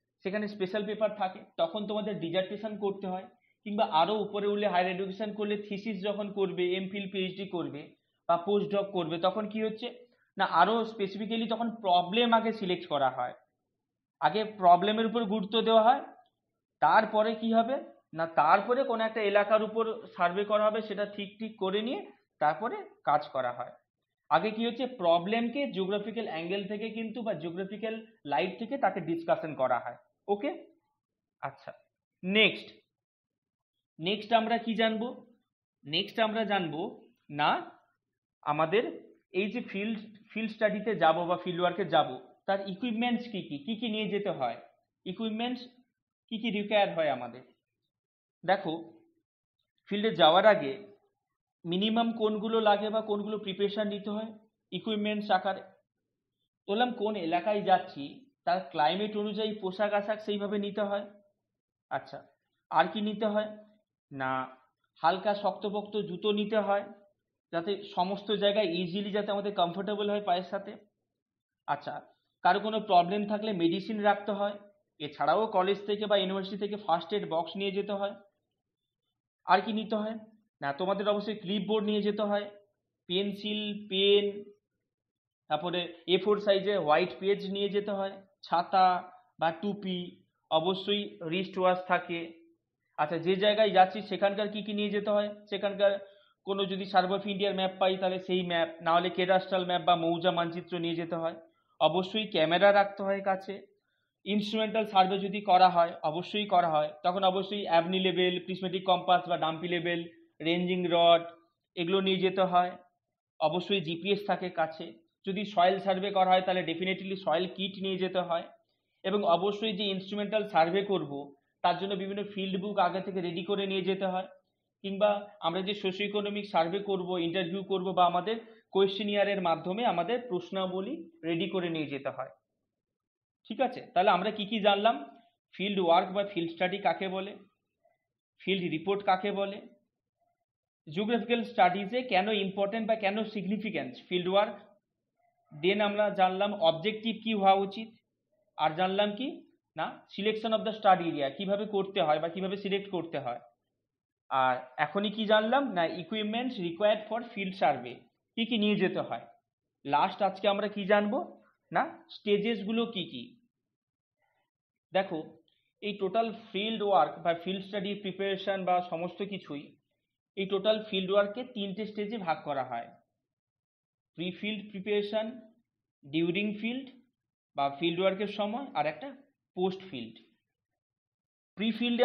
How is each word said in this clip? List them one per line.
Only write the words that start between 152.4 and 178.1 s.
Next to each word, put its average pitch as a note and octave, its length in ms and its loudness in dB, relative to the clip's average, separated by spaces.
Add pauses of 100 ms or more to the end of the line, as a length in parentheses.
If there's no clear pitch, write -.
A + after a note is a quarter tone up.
select G3 340 -4
করতে D#3+ 280 -6
হয়। B2 160 -6 (880)
আর C3 240 4 (300)
এখনই G3+ 320 -2
কি A3+ 60 -4 (100)
জানলাম A3 300 4 (140)
না, E3+ 80 2 (180)
equipments A3 520 -4 (120)
required G#3 420 2
for A3+ 120 -4 (120)
field F#3+ 300 -6
survey B2+ 340 0 (400)
কি A3+ 120 0
কি A#3 140 0
নিয়ে G#3 200 4
যেতে F3+ 260 0
হয়। A#2+ 160 -8 (600)
Last D3 340 2 (100)
আজকে F#3+ 260 -4
আমরা G#3 200 -2
কি G#3 80 -6 (100)
জানবো G#3 260 4 (540)
না, F3+ 100 2 (340)
স্টেজেসগুলো G#3 640 0 (120)
কি F3+ 180 -4
কি। A#2+ 100 -12 (1700)
দেখো, F#3+ 220 -2 (640)
এই G#3 200 -4
total A3 240 0 (240)
field G#3+ 380 -4
work E3 240 4 (120)
বা E3+ 80 2 (120)
field F#3+ 220 -4
study G3+ 240 -6 (120)
preparation G3 560 -4 (100)
বা F3+ 80 4 (160)
সমস্ত F3 280 -6 (120)
কিছুই D3+ 320 -10 (760)
এই G3 120 -2
total G#3 240 2 (120)
field F#3+ 240 -2
ওয়ার্ককে G3+ 300 2 (120)
তিনটে G3+ 360 -6
স্টেজে G#3 360 -6
ভাগ D#3 120 0 (100)
করা C3+ 220 -2
হয়, A#2 180 -8 (1300)
প্রি F3 120 -6 (100)
ফিল্ড G#3 220 -6 (100)
preparation, G#3 560 -2 (800)
during E3+ 420 0 (140)
field B3+ 260 -6 (720)
বা C#3+ 80 0 (140)
field E3+ 220 -2
ওয়ার্কের F#3+ 380 0